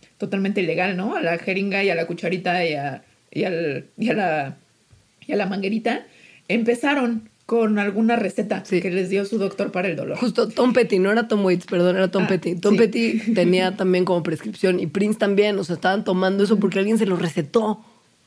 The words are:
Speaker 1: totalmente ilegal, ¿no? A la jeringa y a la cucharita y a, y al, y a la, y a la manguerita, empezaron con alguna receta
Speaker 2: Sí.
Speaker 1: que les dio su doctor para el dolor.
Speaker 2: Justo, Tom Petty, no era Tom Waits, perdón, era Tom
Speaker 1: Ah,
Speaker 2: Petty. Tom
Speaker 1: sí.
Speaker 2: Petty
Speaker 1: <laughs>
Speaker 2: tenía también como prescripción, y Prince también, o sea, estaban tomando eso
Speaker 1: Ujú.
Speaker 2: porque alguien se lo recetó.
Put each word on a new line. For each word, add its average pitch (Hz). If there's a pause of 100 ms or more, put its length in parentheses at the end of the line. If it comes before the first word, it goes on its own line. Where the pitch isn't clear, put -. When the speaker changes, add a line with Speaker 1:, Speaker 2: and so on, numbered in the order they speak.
(180)
Speaker 1:
totalmente 196
ilegal, 180
¿no? 214
A 339
la 170
jeringa 196
y 196
a 175
la 170
cucharita 180
y 151
a, 139 (260)
y -
al, 165 (100)
y 214
a -
la, 156 (680)
y 302
a -
la 202
manguerita, 208 (440)
empezaron 240 (180)
con 220
alguna 208
receta 202
Speaker 2:
Sí. 180
Speaker 1:
que 180
les 180
dio 196
su 226
doctor 196
para 185
el 160
dolor. -
Speaker 2:
Justo, 233
Tom 247
Petty, 226
no 190
era 226
Tom 208
Waits, 180
perdón, 175
era 185
Tom 190
Speaker 1:
Ah, -
Speaker 2:
Petty. 175
Tom 196
Speaker 1:
sí. 185
Speaker 2:
Petty 226
Speaker 1:
<laughs> 220
Speaker 2:
tenía 185
también 185
como 175
prescripción, 180
y 190
Prince 208
también, 202
o 196
sea, 170
estaban 196
tomando 190
eso 214
Speaker 1:
Ujú. 196
Speaker 2:
porque 190
alguien 208
se 220
lo 190
recetó. 180 (420)